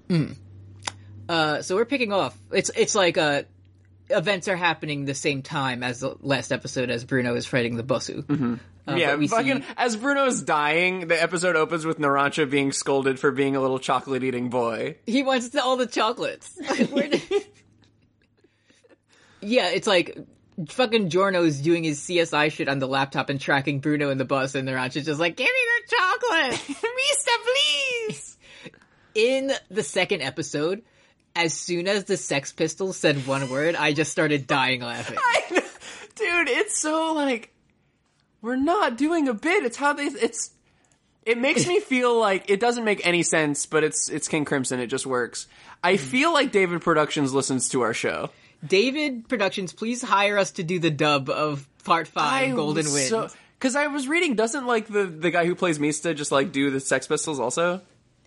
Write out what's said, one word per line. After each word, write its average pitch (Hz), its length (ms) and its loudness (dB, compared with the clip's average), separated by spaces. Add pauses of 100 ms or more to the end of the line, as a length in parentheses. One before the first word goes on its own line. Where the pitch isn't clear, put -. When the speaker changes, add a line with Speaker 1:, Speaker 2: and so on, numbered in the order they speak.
Speaker 1:
Mm. 160 260 -2 (920)
Uh, 156 320 0
so 185 140 -2
we're 226 100 2
picking 247 260 -2
off. 170 260 0 (140)
It's, - 240 0
it's 214 200 2
like, 180 220 4
uh, 147 260 2 (640)
events 196 400 0
are 185 80 0
happening 156 480 -2
the 139 80 -2
same 139 280 -2
time 135 420 -4
as 123 180 -4
the 131 180 -6
last 131 320 -2
episode 127 380 -2
as 120 160 -4
Bruno 123 300 0
is 120 100 -4
fighting 120 320 -2
the 117 60 -4
Bosu. 127 420 -4
Speaker 2:
Mm-hmm. 127 300 -2 (300)
Speaker 1:
Uh, 139 100 -4
Speaker 2:
Yeah, 139 160 2
Speaker 1:
but 147 80 0
we 147 100 2
Speaker 2:
fucking, 262 320 0
Speaker 1:
see - 60 -14 (100)
Speaker 2:
as 240 180 0
Bruno's 269 460 0
dying, 165 680 0
the 165 140 2
episode 170 340 0
opens 156 300 0
with 160 140 -2
Narancia 139 500 2
being 139 240 2
scolded 135 440 0
for 143 140 2
being 135 240 0
a 135 60 2
little 131 180 0
chocolate-eating 127 720 -2
boy. 120 560 -2
Speaker 1:
He 262 180 0
wants 254 260 0
to, 277 140 0
all 254 140 0
the 247 100 -2
chocolates. 220 640 -4 (260)
<laughs> 233 140 2
Where 277 160 0
did 302 140 0
Speaker 2:
<laughs> - 240 -2 (2000)
Speaker 1:
Yeah, 208 280 2
it's 185 180 0
like, 185 300 2 (520)
fucking 226 400 2
Giorno's 175 500 2
doing 165 240 2
his 151 180 -2
C 175 180 0
S 165 140 2
I 151 140 4
shit 151 220 -2
on 139 100 0
the 131 80 0
laptop 135 420 -2
and 139 120 -2
tracking 143 380 0
Bruno 147 300 0
in 135 80 0
the 131 80 0
bus, 135 300 0
and 135 120 -2
Narancia's 131 380 -4
just 151 140 -2
like, 170 160 0
"Give 254 120 0
me 480 40 4
the 480 440 0
chocolate!" 370 560 2 (160)
Speaker 2:
<laughs> - 20 -
"Mister, 508 640 -2 (120)
please!" 523 920 -2 (800)
Speaker 1:
In 262 360 2 (180)
the 190 140 -2
second 180 380 0
episode, 151 600 -4 (540)
as 170 180 2
soon 175 340 -4
as 202 180 0
the 196 120 0
Sex - 360 -4
Pistols 180 440 -2
said 143 300 2
one 135 220 -2
word, 151 260 0
I 151 180 2
just 147 180 0
started 151 360 0
dying 127 340 2
laughing. 120 380 -8
Speaker 2:
<laughs> - 20 0
I 508 200 4 (100)
know. - 100 2 (540)
Dude, 349 340 0
it's 311 300 0
so, 320 340 0
like, 277 400 -2 (880)
we're 240 140 -4
not 294 420 2
doing 302 300 2
a 254 60 0
bit. 311 320 0
It's 233 120 -4
how 285 160 2
they, 285 120 -4
it's, - 460 -4 (720)
it 233 120 2
makes 254 300 2
me 359 120 2
Speaker 1:
<laughs> - 20 2
Speaker 2:
feel 247 380 2
like, 196 300 0
it 196 100 4
doesn't 240 260 2
make 202 200 0
any 175 180 4
sense, 151 420 0
but 151 180 2
it's, - 260 -2
it's 147 180 -6
King 151 180 0
Crimson. 131 340 -2
It 120 80 -4
just 127 180 -4
works. 123 420 -4 (360)
I 180 120 4
Speaker 1:
Mm-hmm. 143 100 -2
Speaker 2:
feel 160 280 2
like 277 180 2
David 175 300 2
Productions 151 520 2
listens 131 360 0
to 131 120 2
our 113 120 2
show. 101 360 -2 (360)
Speaker 1:
David 254 640 0
Productions, 196 460 -2
please 240 300 -6
hire 202 340 2
us 196 140 2
to 196 120 -6
do 175 160 -2
the 160 120 2
dub 143 380 2
of 147 380 -2 (160)
part 175 240 0
five, 254 460 0
Speaker 2:
I - 20 -2
Speaker 1:
Golden 151 300 0
Speaker 2:
was 151 80 -2
Speaker 1:
Wind. 269 160 0
Speaker 2:
so, 220 200 -2 (300)
'cause 262 160 0
I 294 120 2
was 277 200 -4
reading, 320 280 2
doesn't, 226 300 0
like, 233 220 0
the, 202 180 0
the 165 260 0
guy 170 140 4
who 175 100 2
plays 170 240 0
Mista 151 340 0
just, 147 180 -4
like, 143 200 2
do 139 200 2
the 135 80 -2
Sex 135 280 0
Pistols 151 320 -2
also? 170 420 0 (460)